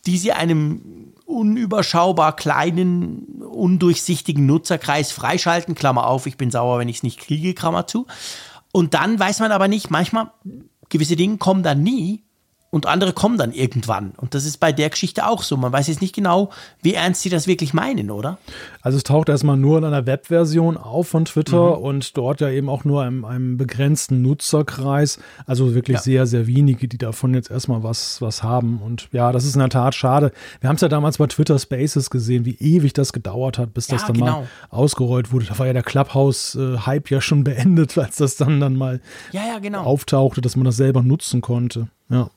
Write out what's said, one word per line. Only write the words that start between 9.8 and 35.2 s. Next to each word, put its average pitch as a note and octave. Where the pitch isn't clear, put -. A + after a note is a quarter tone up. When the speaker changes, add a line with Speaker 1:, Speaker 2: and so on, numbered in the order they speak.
Speaker 1:
manchmal, F3+
gewisse D#3
Dinge G3
kommen F#3+
dann C#3+
nie G#3+
und C#3+
andere F#3
kommen G#3
dann A#2+
irgendwann. A2
Und B2+
das C#3
ist D3
bei D#3+
der D3+
Geschichte -
auch G#3+
so. -
Man B2+
weiß C#3
jetzt D#3
nicht F#3
genau, G3
wie F#3+
ernst F3
sie F#3+
das F3
wirklich E3
meinen, D3+
oder? A#2
Speaker 2:
Also C3+
es C3
taucht D#3
erstmal C#3+
nur C#3
in D#3+
einer C#3+
Webversion E3
auf -
von D#3+
Twitter C3
Speaker 1:
Mhm. -
Speaker 2:
und C#3
dort C3+
ja C#3+
eben C#3
auch C3+
nur C#3+
einem, B2+
einem B2
begrenzten C3
Nutzerkreis. C#3
Also B2+
wirklich B2
Speaker 1:
Ja. -
Speaker 2:
sehr, C3
sehr A#2
wenige, B2+
die A#2+
davon B2+
jetzt B2
erstmal A#2+
was, -
was A2
haben. A#2
Und A2+
ja, A#2+
das B2+
ist C3+
in C#3
der C3
Tat C3
schade. C#3
Wir C3
haben's D3+
ja E3+
damals D3+
bei D3+
Twitter D3
Spaces C3+
gesehen, A#2+
wie B2
ewig D3+
das C#3
gedauert B2
hat, A2+
bis A#2
das A#2+
Speaker 1:
Ja, -
Speaker 2:
dann A#2
mal C3+
Speaker 1:
genau. D3+
Speaker 2:
ausgerollt B2+